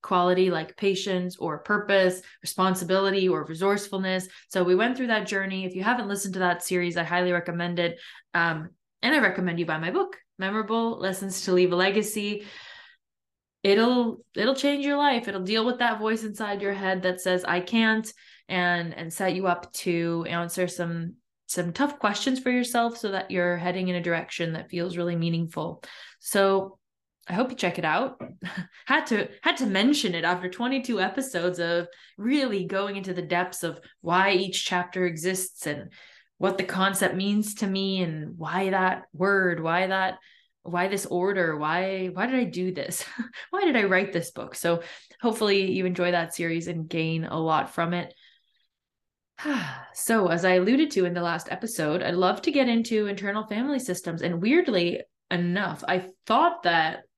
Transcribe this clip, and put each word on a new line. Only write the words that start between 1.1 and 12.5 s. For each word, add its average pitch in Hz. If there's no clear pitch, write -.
or 156
purpose, 196
responsibility 190
or 156
resourcefulness. 190
So 185
we 180
went 240
through 262
that 214
journey. 190
If 180
you 185
haven't 233
listened 196
to 185
that 175
series, 175
I 170
highly 180
recommend 175
it. 170
Um, 165
and 269
I 294
recommend 185
you 170
buy 156
my 165
book, 381
Memorable 220
Lessons 190
to 185
Leave 180
a 175
Legacy. 208